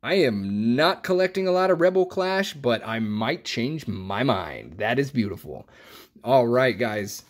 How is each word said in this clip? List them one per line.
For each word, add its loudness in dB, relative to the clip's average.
I 0
am 2
not 2
collecting 0
a 2
lot 2
of 2
Rebel 4
Clash, -2
but 0
I -4
might -2
change -6
my -4
mind. -2
That 0
is -2
beautiful. -6
All 4
right, 2
guys. -4